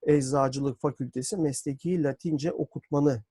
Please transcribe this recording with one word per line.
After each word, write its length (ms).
Eczacılık 760
Fakültesi 560
mesleki 680
Latince 500
okutmanı 800